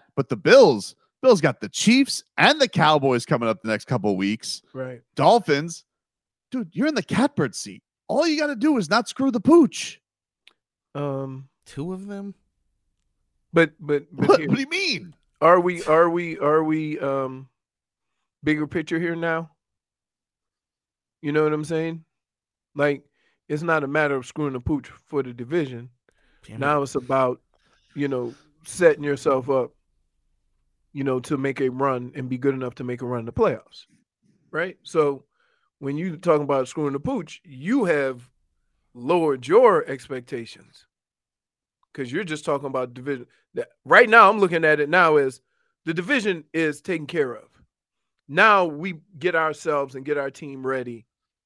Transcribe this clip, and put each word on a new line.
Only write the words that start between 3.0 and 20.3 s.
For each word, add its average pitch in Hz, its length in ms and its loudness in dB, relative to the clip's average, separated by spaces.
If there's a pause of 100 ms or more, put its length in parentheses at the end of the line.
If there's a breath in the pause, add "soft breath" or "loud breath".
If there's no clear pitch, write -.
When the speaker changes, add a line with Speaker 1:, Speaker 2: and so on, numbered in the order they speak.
Speaker 1:
coming 120 240 -2
up 107 140 -2
the 110 60 -8
next 107 180 -4
couple 104 240 -2
of 95 80 0
weeks. 101 420 -6 (140)
Speaker 2:
Right. 127 260 -12 (140)
Speaker 1:
Dolphins, 165 680 0 (680)
dude, 226 220 -6
you're 269 140 -2
in 311 80 -2
the 214 80 -2
catbird 175 520 -2
seat. - 280 -14 (260)
All 302 180 0
you 302 120 0
gotta 294 180 -4
do 277 220 2
is 165 100 -4
not 214 200 0
screw 269 220 -2
the 226 100 -2
pooch. - 600 4 (920)
Speaker 2:
Um, 135 540 -8 (180)
Speaker 3:
Two 160 260 -10
of 190 140 -12
them? 202 280 -12 (1160)
Speaker 2:
But, 165 280 2
but, 147 320 -2
but - 160 0
Speaker 1:
What? - 120 6
Speaker 2:
here, - 80 -4
Speaker 1:
What - 80 2
do 269 40 -4
you 269 80 -6
mean? 294 460 -6 (260)
Speaker 2:
are 170 200 6
we, 175 240 -2
are 160 240 4
we, 170 300 -4
are 151 240 2
we, 156 380 -4
um, 135 480 -6 (960)
bigger 151 220 -2
picture 160 340 -6
here 170 160 -4
now? 165 340 -4 (1700)